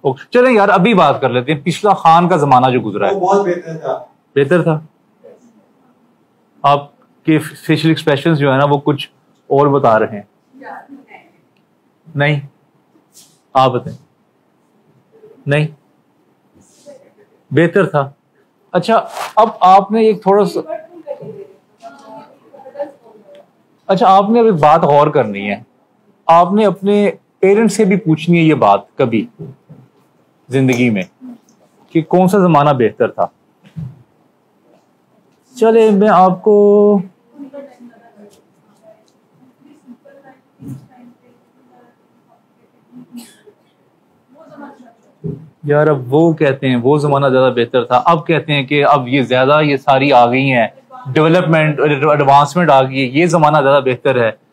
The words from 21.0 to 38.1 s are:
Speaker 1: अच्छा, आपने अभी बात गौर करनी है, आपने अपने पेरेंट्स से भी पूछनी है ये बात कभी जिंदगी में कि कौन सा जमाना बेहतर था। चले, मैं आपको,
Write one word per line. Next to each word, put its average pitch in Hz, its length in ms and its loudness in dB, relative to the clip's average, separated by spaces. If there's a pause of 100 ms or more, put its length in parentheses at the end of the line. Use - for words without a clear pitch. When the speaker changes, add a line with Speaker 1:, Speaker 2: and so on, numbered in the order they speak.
Speaker 1:
अच्छा, 196 180 0
आपने 202 320 4
अभी 226 120 4
बात 156 300 2
गौर 147 280 2
करनी 107 300 -2
है, 101 260 -8 (640)
आपने 180 340 2
अपने 202 540 0 (240)
पेरेंट्स 208 340 2
से 220 100 2
भी 180 120 0
पूछनी 165 400 0
है 165 60 2
ये 156 100 4
बात 104 340 0 (120)
कभी 117 300 -2 (1200)
जिंदगी 127 400 0
में 95 200 -4 (840)
कि 165 100 0
कौन 180 260 0
सा 202 120 2
जमाना 151 340 2
बेहतर 113 380 -2
था। - 200 -4 (2250)
चले, 220 340 2
मैं 202 160 2
आपको, 202 920 2 (4000)